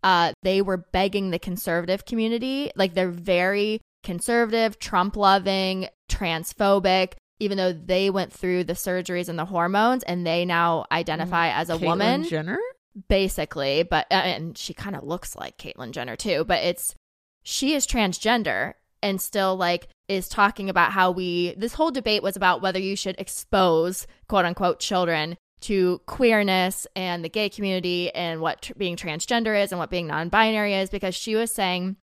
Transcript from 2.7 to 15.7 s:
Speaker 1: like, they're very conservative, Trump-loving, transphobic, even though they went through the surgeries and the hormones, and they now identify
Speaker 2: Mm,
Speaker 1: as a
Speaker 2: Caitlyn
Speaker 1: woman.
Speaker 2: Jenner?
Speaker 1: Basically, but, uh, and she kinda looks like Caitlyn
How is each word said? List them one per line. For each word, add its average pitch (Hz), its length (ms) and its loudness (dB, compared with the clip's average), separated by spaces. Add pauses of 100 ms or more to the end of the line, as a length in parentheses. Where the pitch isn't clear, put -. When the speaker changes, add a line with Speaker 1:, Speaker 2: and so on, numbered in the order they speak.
Speaker 1:
like, 185 200 0
they're 185 160 2
very 190 680 0 (220)
conservative, 226 760 0
Trump-loving, 190 1080 2 (220)
transphobic, 185 1040 2 (260)
even 196 180 -2
though 185 140 2
they 180 380 2
went 190 240 -2
through 180 300 0
the 156 100 -2
surgeries 180 560 -4
and 170 100 -6
the 151 60 -4
hormones, 190 580 2
and 175 220 -4
they 170 180 0
now 170 480 2
identify 170 580 0
Speaker 2:
Mm, - 60 -2
Speaker 1:
as 170 140 -2
a 170 80 0
Speaker 2:
Caitlyn 170 80 -2
Speaker 1:
woman. 208 380 2
Speaker 2:
Jenner? 196 360 -4 (480)
Speaker 1:
Basically, 160 760 0
but, 165 280 0
uh, 190 40 4
and 165 420 -2
she - 160 -10
kinda - 300 -10
looks 170 320 -8
like - 220 -12
Caitlyn - 340 -14